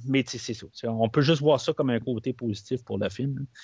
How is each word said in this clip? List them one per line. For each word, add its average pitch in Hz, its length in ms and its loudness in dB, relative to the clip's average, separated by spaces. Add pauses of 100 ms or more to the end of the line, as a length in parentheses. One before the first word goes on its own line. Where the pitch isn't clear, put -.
mais 135 180 2
tu - 80 -10
sais, 123 60 -8
c'est 113 160 -6
ça. - 120 -14
Tu - 140 -20
sais, - 100 -4
on 113 180 2
peut 147 140 2
juste 143 200 4
voir 147 200 6
ça - 100 -2
comme 135 200 0
un 117 100 2
côté 123 320 -4
positif 120 500 -4
pour 110 140 -6
le 101 100 0
film, 135 320 -4
là. 135 60 -8 (180)